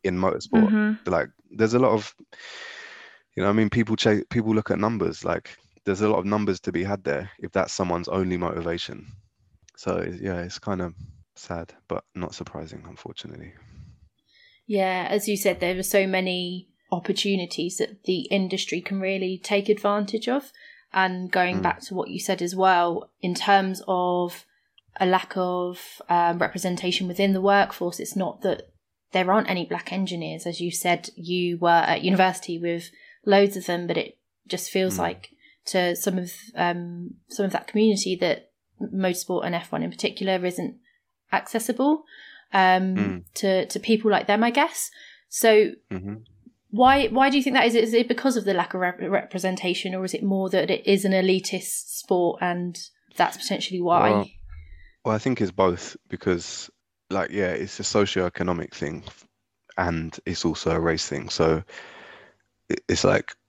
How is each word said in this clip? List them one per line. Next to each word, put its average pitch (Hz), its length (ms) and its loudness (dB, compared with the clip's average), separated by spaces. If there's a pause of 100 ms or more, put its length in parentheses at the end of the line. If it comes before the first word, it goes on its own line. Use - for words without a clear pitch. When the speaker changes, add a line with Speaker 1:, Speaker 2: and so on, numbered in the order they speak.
Speaker 1:
in 90 140 0
motorsport. 202 540 2
Speaker 2:
Mm-hmm. 214 400 0
Speaker 1:
Like, - 180 0 (220)
there's 110 240 2
a 123 40 6
lot 131 120 6
of, 107 240 0 (1200)
you 95 80 -2
know 101 60 4
what 101 40 4
I 107 40 4
mean, 107 120 4
people 110 260 2
cha-, 107 360 4
people 110 240 2
look 107 160 0
at 87 80 0
numbers. 98 440 -2
Like, 85 320 -4 (280)
there's 98 180 -2
a 107 80 4
lot 110 80 4
of 92 80 -2
numbers 101 340 0
to - 120 -6
be 87 120 -2
had 98 200 -4
there 71 340 -4
if - 140 -12
that's - 200 -2
someone's 87 360 -2
only 92 300 -2
motivation. 85 680 -6 (720)
So, 90 260 -4 (160)
yeah, 95 220 -6
it's 90 160 -12
kind 95 240 -6
of 85 140 -8 (400)
sad, 82 400 -12 (120)
but - 160 -6 (120)
not 87 180 -8
surprising, 78 540 -14
unfortunately. - 680 -16 (1120)
Speaker 3:
Yeah, 185 420 0
as 208 200 -2
you 202 100 0
said, 196 220 0
there 180 180 -2
are 190 60 -6
so 196 240 2
many 180 600 -4 (220)
opportunities 180 840 -2
that - 280 -6
the 180 160 0 (100)
industry 190 500 -2
can 196 180 -6
really 190 380 -2
take 202 320 0
advantage 208 580 0
of. 269 240 -2 (400)
And 185 400 0
going 185 260 2
Speaker 1:
Mm. 190 40 -2
Speaker 3:
back 180 200 0
to - 120 -12
what 185 160 -4
you 190 100 -8
said 190 220 -2
as 175 140 -4
well, 175 560 2 (100)
in 175 140 -2
terms 190 520 2
of 180 560 0 (560)
a 190 60 2
lack 185 300 2
of, 180 760 -4
um, 175 300 4
representation 180 680 -2
within 196 260 2
the 190 80 2
workforce, 196 580 2
it's - 160 -8
not 185 260 -4
that - 280 -2 (420)
there 185 200 2
aren't 214 200 4
any 180 140 -2
black - 280 -8
engineers. 170 540 -4
As 170 120 -6
you 175 120 -4
said, 175 440 -2
you 175 440 -2
were 170 100 4
at 165 340 4
university 185 540 2
with 170 320 -4 (340)
loads 196 320 6
of 180 120 -6
them, 175 180 -2
but 170 120 -2
it - 200 -6 (300)
just - 240 -8
feels 190 240 2
Speaker 1:
Mm. 180 40 -2
Speaker 3:
like 170 300 -4 (360)
to 180 300 0
some 185 240 -2
of, 175 120 -8 (240)
um, 175 600 -4 (120)
some - 160 -4
of 190 80 0
that - 140 -4
community 208 500 2
that 170 360 -2 (280)
motorsport 185 680 -2
and 175 100 -2
F 170 160 -6
one 160 100 -4
in 170 80 -4
particular 185 560 -2
isn't 180 320 -4 (560)
accessible, 254 680 0 (500)
um, 185 420 4
Speaker 1:
Mm. 196 280 -2 (100)
Speaker 3:
to, 190 320 2
to - 140 -6
people 220 320 2
like - 160 2
them, 214 160 4
I 240 80 2
guess. 285 400 0 (360)
So 214 440 6 (200)
Speaker 1:
Mm-hmm. 98 240 -6 (540)
Speaker 3:
why, 254 380 6
why 262 240 4
do 285 60 2
you 262 60 2
think 262 120 0
that 233 100 6
is? 233 80 4
Is 226 220 4
it 240 120 4
because 247 300 0
of 190 80 -2
the 196 80 2
lack 185 220 -2
of 185 60 -2
rep-, 180 200 -2
representation, 185 920 -2
or 190 100 -4
is 185 80 -6
it - 100 -4
more 190 280 0
that 190 180 2
it - 160 -2
is 196 180 4
an 190 100 2
elitist 185 840 0
sport 175 440 0
and 175 360 -4 (400)
that's - 200 2
potentially 180 440 -4
why? 170 300 4
Speaker 1:
Well, 101 180 2 (760)
well, 110 120 2
I 107 40 -2
think 120 220 0
it's 92 100 0
both, 92 460 0 (120)
because - 600 -4 (400)
like, 92 220 -2
yeah, 92 200 -2
it's 78 280 -6
a 104 40 -8
socioeconomic 90 880 0
thing, - 300 -8 (760)
and 82 480 -2
it's 90 200 -6
also 82 260 0
a 82 80 0
race 82 280 0
thing. - 220 -6
So 80 340 2 (1080)
it, - 200 -2
it's 92 140 0
like 95 320 2 (140)